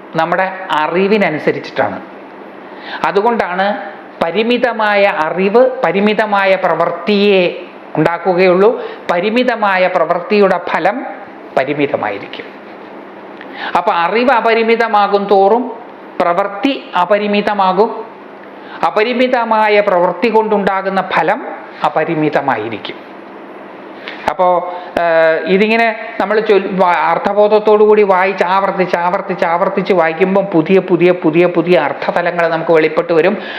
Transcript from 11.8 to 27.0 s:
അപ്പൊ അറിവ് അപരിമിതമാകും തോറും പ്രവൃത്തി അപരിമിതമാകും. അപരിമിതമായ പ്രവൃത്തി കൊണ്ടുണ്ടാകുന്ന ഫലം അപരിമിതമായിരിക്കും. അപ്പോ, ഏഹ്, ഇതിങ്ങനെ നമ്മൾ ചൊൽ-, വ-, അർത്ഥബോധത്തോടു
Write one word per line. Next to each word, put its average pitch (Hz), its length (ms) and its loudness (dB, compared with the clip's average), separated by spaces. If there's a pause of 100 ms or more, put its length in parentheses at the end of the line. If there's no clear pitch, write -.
അപ്പൊ 202 140 0
അറിവ് 190 400 0
അപരിമിതമാകും 220 1000 2
തോറും 214 400 4 (500)
പ്രവൃത്തി 202 640 -2 (180)
അപരിമിതമാകും. 202 1040 2 (800)
അപരിമിതമായ 226 920 2
പ്രവൃത്തി 185 500 2
കൊണ്ടുണ്ടാകുന്ന 196 720 0
ഫലം 180 400 0 (440)
അപരിമിതമായിരിക്കും. 147 1300 -2 (1160)
അപ്പോ, 180 440 0 (260)
ഏഹ്, 160 460 2
ഇതിങ്ങനെ 220 760 0
നമ്മൾ 208 200 0
ചൊൽ-, 208 320 2
വ-, 185 140 2
അർത്ഥബോധത്തോടു 202 1000 4